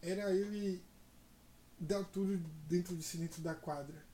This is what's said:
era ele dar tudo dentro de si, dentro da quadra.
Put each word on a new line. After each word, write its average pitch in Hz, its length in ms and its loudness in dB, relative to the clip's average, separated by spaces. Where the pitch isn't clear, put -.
era 190 320 2
ele 202 480 2
dar 190 260 2
tudo 190 340 2
dentro 175 280 2
de 160 60 -4
si, - 160 -4
dentro 165 240 -2
da 160 120 0
quadra. 151 580 -6